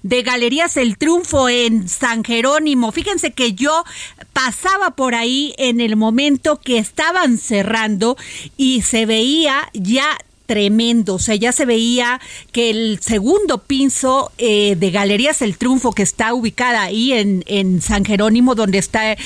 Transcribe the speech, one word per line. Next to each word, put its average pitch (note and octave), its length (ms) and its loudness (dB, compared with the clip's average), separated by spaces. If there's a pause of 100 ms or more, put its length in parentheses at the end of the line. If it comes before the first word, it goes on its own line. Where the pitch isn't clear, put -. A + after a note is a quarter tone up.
de B3 200 0
Galerías B3+ 520 0
El A#3+ 220 0
Triunfo D#4 500 2
en A#3 400 0
San A3+ 380 -2
Jerónimo. B3+ 640 0
Fíjense E4+ 400 -2
que A#3+ 220 -2
yo D4+ 320 0 (480)
pasaba E4+ 580 0
por C4 240 -2
ahí B3+ 420 -2
en B3 220 0
el A3 160 0
momento C4 640 2
que A#3+ 200 0
estaban D#4+ 580 0
cerrando G#3+ 800 -2 (400)
y C4 240 2
se A3+ 240 0
veía C4+ 680 0
ya B3 460 0 (280)
tremendo, G#3+ 720 2
o F#3 40 -4
sea, A3 160 0
ya A3+ 180 0
se C4+ 120 0
veía A#3+ 540 0 (320)
que A#3 180 0
el A3 300 -2
segundo C4 600 0
piso, C4 800 0
eh, G#3 380 2
de F3+ 160 0
Galerías G3+ 500 0
El G#3+ 160 -2
Triunfo, B3 360 0
que G3+ 100 0
está A3+ 300 -2
ubicada A#3+ 500 0
ahí A3 300 0
en, G3+ 340 0
en F#3 340 0
San G3+ 220 0
Jerónimo, A3 500 4
donde G3+ 260 0
está A3 360 -2 (100)